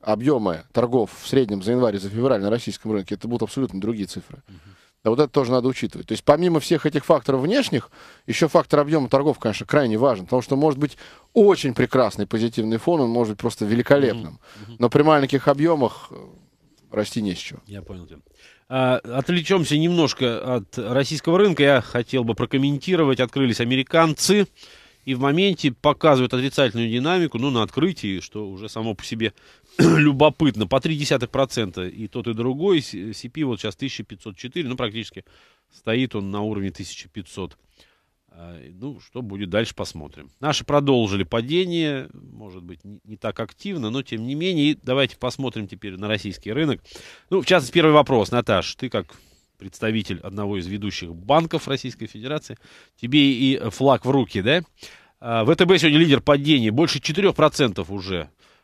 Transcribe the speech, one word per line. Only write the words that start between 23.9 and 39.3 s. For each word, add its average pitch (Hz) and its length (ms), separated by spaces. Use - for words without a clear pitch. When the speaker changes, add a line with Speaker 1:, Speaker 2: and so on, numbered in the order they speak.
Speaker 2:
И 135 80
в 123 60
моменте 156 500
показывают 139 640
отрицательную 123 560
динамику, 147 500
ну, 139 120
на 120 120
открытии, 107 580
что 107 280
уже 98 220
само 110 240
по - 100
себе 110 300
<clears throat> - 240
любопытно. 147 880
По 131 140
три 160 160
десятых 139 320
процента 117 560
и 101 240
тот, 117 180
и 117 60
другой, 139 480
С-, 104 320
си 120 160
пи 156 160
вот 120 160
сейчас 107 160
тысяча 131 260
пятьсот 101 360
четыре, 135 280
ну, 123 100
практически 110 500
стоит 120 440
он 98 160
на 104 100
уровне 104 300
тысяча - 400
пятьсот. - 480
А, 85 280
ну, 127 200
что - 200
будет 98 300